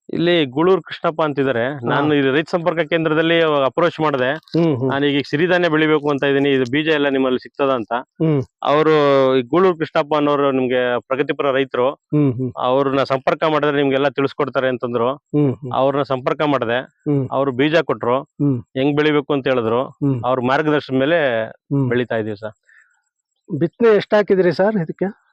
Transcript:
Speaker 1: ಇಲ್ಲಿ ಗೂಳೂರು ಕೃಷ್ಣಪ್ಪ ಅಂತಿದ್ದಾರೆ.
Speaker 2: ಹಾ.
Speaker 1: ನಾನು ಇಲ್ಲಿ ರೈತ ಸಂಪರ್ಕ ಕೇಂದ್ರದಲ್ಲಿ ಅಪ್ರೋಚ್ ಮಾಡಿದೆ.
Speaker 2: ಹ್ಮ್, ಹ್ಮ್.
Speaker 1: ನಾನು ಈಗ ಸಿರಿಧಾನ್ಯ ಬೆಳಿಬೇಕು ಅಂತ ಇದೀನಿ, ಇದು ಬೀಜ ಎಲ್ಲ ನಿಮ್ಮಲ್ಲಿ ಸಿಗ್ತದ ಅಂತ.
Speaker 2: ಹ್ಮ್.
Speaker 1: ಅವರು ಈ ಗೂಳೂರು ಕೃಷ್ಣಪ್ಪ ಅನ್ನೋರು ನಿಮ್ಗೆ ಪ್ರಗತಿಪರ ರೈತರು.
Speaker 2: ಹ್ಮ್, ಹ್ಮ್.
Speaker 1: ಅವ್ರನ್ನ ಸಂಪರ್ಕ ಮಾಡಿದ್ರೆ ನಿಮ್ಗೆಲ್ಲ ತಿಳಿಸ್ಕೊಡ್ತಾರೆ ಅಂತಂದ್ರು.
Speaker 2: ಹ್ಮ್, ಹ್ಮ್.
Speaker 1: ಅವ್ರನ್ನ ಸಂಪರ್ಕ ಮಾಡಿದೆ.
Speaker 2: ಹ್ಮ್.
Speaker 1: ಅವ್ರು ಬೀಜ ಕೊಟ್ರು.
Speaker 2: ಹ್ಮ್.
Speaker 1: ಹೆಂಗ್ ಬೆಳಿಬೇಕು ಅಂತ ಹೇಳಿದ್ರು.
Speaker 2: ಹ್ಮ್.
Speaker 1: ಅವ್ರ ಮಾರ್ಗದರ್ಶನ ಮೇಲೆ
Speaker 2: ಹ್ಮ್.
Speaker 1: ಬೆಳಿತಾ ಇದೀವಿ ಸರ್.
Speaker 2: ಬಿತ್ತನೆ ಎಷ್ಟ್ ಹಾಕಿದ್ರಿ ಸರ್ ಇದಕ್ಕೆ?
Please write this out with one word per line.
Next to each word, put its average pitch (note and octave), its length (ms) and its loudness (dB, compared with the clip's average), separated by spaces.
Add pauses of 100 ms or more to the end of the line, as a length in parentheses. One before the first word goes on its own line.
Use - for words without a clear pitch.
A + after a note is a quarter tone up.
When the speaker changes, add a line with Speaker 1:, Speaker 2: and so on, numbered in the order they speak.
(140)
Speaker 1:
ಇಲ್ಲಿ E3+ 320 2
ಗೂಳೂರು D#3+ 360 2
ಕೃಷ್ಣಪ್ಪ E3 400 -4
ಅಂತಿದ್ದಾರೆ. C3+ 520 -2
Speaker 2:
ಹಾ. C#3+ 100 -10
Speaker 1:
ನಾನು C#3 300 0
ಇಲ್ಲಿ C#3 180 2
ರೈತ D#3 180 0
ಸಂಪರ್ಕ E3+ 300 -2
ಕೇಂದ್ರದಲ್ಲಿ E3 640 0 (240)
ಅಪ್ರೋಚ್ E3 340 0
ಮಾಡಿದೆ. C#3 340 0
Speaker 2:
ಹ್ಮ್, D#3 440 0
ಹ್ಮ್. C3 120 -2
Speaker 1:
ನಾನು C#3 160 0
ಈಗ C#3+ 240 0
ಸಿರಿಧಾನ್ಯ F3 400 0
ಬೆಳಿಬೇಕು D3+ 400 0
ಅಂತ C#3+ 140 -2
ಇದೀನಿ, C#3 260 2
ಇದು C3 220 0
ಬೀಜ D3+ 160 -2
ಎಲ್ಲ D3 220 0
ನಿಮ್ಮಲ್ಲಿ C3 300 0
ಸಿಗ್ತದ - 300 -4
ಅಂತ. A#2+ 240 -4
Speaker 2:
ಹ್ಮ್. C#3+ 500 -2 (200)
Speaker 1:
ಅವರು D#3 280 2 (460)
ಈ C3 40 2
ಗೂಳೂರು E3 360 2
ಕೃಷ್ಣಪ್ಪ D#3 380 -2
ಅನ್ನೋರು D3 360 2
ನಿಮ್ಗೆ B2 480 0
ಪ್ರಗತಿಪರ C#3 520 -2
ರೈತರು. C3 400 0
Speaker 2:
ಹ್ಮ್, D3 420 0
ಹ್ಮ್. B2 240 -6
Speaker 1:
ಅವ್ರನ್ನ C3+ 460 0
ಸಂಪರ್ಕ C3+ 400 -2
ಮಾಡಿದ್ರೆ D3+ 340 0
ನಿಮ್ಗೆಲ್ಲ C#3 300 2
ತಿಳಿಸ್ಕೊಡ್ತಾರೆ C3+ 600 -2
ಅಂತಂದ್ರು. A#2+ 460 -2
Speaker 2:
ಹ್ಮ್, C#3+ 420 -2
ಹ್ಮ್. B2 180 -14
Speaker 1:
ಅವ್ರನ್ನ C3+ 300 0
ಸಂಪರ್ಕ C#3 380 -2
ಮಾಡಿದೆ. B2 400 0
Speaker 2:
ಹ್ಮ್. C#3 500 -4
Speaker 1:
ಅವ್ರು C3+ 200 -2
ಬೀಜ C#3+ 240 0
ಕೊಟ್ರು. B2+ 460 0
Speaker 2:
ಹ್ಮ್. C#3+ 400 -2
Speaker 1:
ಹೆಂಗ್ C#3+ 360 -2
ಬೆಳಿಬೇಕು D3+ 360 0
ಅಂತ C#3 140 -4
ಹೇಳಿದ್ರು. A#2+ 360 0
Speaker 2:
ಹ್ಮ್. C3+ 420 -4
Speaker 1:
ಅವ್ರ C3 140 0
ಮಾರ್ಗದರ್ಶನ C#3 580 0
ಮೇಲೆ C3+ 480 0
Speaker 2:
ಹ್ಮ್. C3+ 440 -4
Speaker 1:
ಬೆಳಿತಾ A#2+ 280 -2
ಇದೀವಿ G#2+ 180 -4
ಸರ್. G#2+ 180 -12 (1080)
Speaker 2:
ಬಿತ್ತನೆ G#3+ 360 2
ಎಷ್ಟ್ - 180 0
ಹಾಕಿದ್ರಿ F#3 380 4
ಸರ್ G3+ 240 0
ಇದಕ್ಕೆ? F3 300 -4 (280)